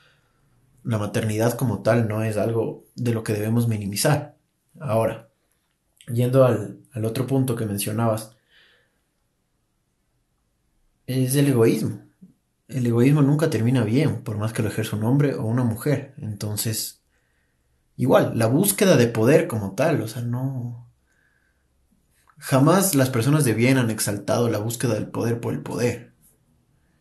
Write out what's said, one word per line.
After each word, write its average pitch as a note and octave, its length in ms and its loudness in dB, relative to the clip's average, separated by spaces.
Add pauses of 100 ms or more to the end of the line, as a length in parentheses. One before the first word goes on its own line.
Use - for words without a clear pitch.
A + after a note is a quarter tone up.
(840)
la A2 140 -4
maternidad A2 560 -2
como G#2+ 280 -2
tal A2+ 260 2
no G#2+ 140 -4
es A2 140 -4
algo A2 480 -2 (100)
de A#2+ 180 -2
lo A2 120 -4
que A2+ 100 -4
debemos A2+ 340 0
minimizar. G#2 680 -2 (440)
Ahora, A2+ 480 -2 (800)
yendo B2+ 400 4
al, G#2 320 -2 (140)
al A2 120 -6
otro A#2 220 -4
punto C3 300 0
que A2+ 100 -4
mencionabas, G#2+ 680 -4 (2750)
es C3 300 0
el C#3+ 120 4
egoísmo. B2+ 520 2 (680)
El A#2+ 180 -4
egoísmo C3 360 4
nunca D3+ 280 4
termina A#2+ 320 2
bien, A2 400 0
por G#2+ 160 -8
más A2 140 -4
que - 100 -2
lo G#2 60 -2
ejerza G#2+ 280 -4
un G#2+ 80 -4
hombre C#3 300 2
o - 100 -6
una A#2+ 200 0
mujer. - 540 -2
Entonces, G#2+ 840 -8 (920)
igual, C3 420 2
la A2+ 80 2
búsqueda C#3+ 500 4
de A#2 120 4
poder C#3 400 4
como G2 260 -6
tal, C#3+ 280 0
o A2 60 -8
sea, A#2+ 140 -10
no, A#2+ 680 -6 (1500)
jamás D3+ 560 2
las C3 160 2
personas C#3 340 2
de A2+ 100 2
bien B2 220 2
han A#2 140 0
exaltado G#2+ 580 -2
la G#2+ 100 -2
búsqueda A2+ 360 -4
del G2+ 140 -4
poder A#2 320 -4
por A2+ 120 -6
el G2 100 -8
poder. - 500 -4 (880)